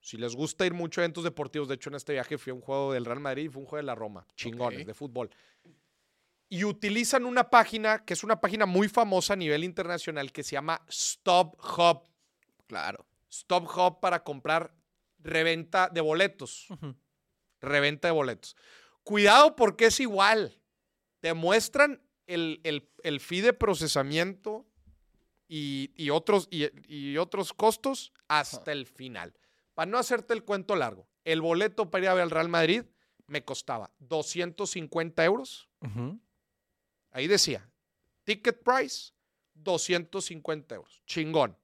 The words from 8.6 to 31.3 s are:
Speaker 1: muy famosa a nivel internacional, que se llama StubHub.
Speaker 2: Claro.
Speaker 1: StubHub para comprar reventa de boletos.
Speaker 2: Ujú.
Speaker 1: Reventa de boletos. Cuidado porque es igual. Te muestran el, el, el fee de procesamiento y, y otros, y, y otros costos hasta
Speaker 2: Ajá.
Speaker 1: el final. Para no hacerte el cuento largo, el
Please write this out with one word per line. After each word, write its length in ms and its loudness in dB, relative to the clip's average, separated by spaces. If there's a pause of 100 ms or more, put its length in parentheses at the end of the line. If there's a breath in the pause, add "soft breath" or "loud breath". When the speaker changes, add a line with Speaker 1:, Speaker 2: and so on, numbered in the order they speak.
Speaker 1:
muy 200 4
famosa 460 2
a 40 -2
nivel 260 0
internacional, 680 -6
que 120 -10
se 80 -10
llama 400 -4
StubHub. 1120 2 (640)
Speaker 2:
Claro. 400 -8 (240)
Speaker 1:
StubHub 680 0
para 220 0
comprar 520 -2 (420)
reventa 720 0
de 120 -2
boletos. 680 -2
Speaker 2:
Ujú. 260 -14 (680)
Speaker 1:
Reventa 480 2
de 20 4
boletos. 440 -2 (480 soft breath)
Cuidado 520 8
porque 320 4
es 120 4
igual. 600 2 (640)
Te 120 -2
muestran 680 2 (260)
el, 360 -4
el, 240 -4 (160)
el 160 -2
fee 220 -4
de 120 6
procesamiento 1120 -2 (800)
y, 480 -8
y 160 -6
otros, 400 2
y, 140 -2 (280)
y 240 -6
otros 360 -4
costos 600 0 (140)
hasta 340 0
Speaker 2:
Ajá. 120 -8
Speaker 1:
el 120 -8
final. 480 -14 (400)
Para 160 -4
no 80 -2
hacerte 380 0
el 80 -8
cuento 320 -2
largo, 320 -4 (160)
el 180 0